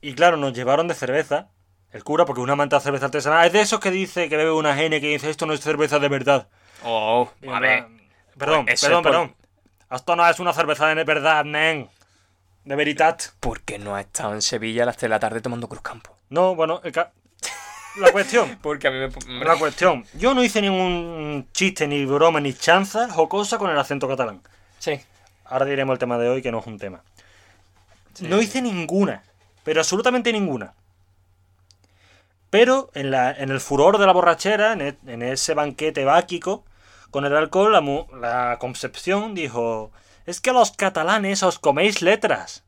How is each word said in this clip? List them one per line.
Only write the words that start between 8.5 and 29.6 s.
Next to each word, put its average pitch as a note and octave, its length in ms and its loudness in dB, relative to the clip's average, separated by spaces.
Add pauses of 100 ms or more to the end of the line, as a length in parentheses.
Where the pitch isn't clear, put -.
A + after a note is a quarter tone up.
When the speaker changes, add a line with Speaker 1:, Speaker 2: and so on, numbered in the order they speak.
Speaker 2:
Pues B2 160 0
eso C#3+ 60 2
Speaker 1:
perdón, E3+ 120 6
Speaker 2:
es E3 40 -4
por D#3 80 4
Speaker 1:
perdón. D#3+ 240 0 (560)
Esto B2+ 240 -2
no E3+ 140 6
es E3+ 100 2
una F3 140 0
cerveza D3+ 340 2
de D#3 160 0
verdad, D3+ 400 2
nen. D3+ 460 -2 (760)
De C#3 120 -6
veritat. D3+ 480 0 (160)
Speaker 2:
Porque A2+ 400 -8
no G2+ 160 -8
ha G2+ 60 -6
estado G#2 320 -10
en G#2+ 80 -6
Sevilla A2+ 420 -2
a - 20 2
las A#2+ 120 -2
tres A#2 120 -4
de A2 60 0
la G#2 40 2
tarde A2+ 220 -4
tomando A#2 260 -8
Cruzcampo. - 480 -16 (140)
Speaker 1:
No, F3+ 240 2
bueno, D#3+ 300 -2
el E3+ 80 -10
ca-, E3 200 -4 (840)
la G3 140 8
cuestión. F#3+ 480 0
Speaker 2:
<laughs> - 20 -20
Porque D3 260 -4
a C3+ 40 2
mí C3 80 -6
me, C3+ 60 -4
hombre. B2+ 440 -8
Speaker 1:
La E3 80 6
cuestión. D#3 560 0
Yo A#3 220 2
no B3 80 2
hice A3 180 0
ningún E3+ 920 -4
chiste, F#3 340 -2
ni C#3+ 180 -2
broma, D3+ 340 4
ni C#3 140 -4
chanza G3 560 2
jocosa F#3+ 480 0
con G3+ 140 -2
el D3+ 80 0
acento C#3 280 -4
catalán. A#2+ 340 -4 (360)
Speaker 2:
Sí. D3 220 -6 (460)
Speaker 1:
Ahora C3 200 -2
diremos C3+ 280 -2
el B2 60 -4
tema B2 200 -2
de A#2+ 100 0
hoy, B2+ 140 -2
que B2 80 -4
no A2+ 80 -4
es G#2 80 -16
un A2 100 -14
tema. F#2+ 240 -14 (1120)
Speaker 2:
Sí. F3+ 140 -12
Speaker 1:
No F#3 120 2
hice A#3 220 -2
ninguna, F3+ 600 -2 (400)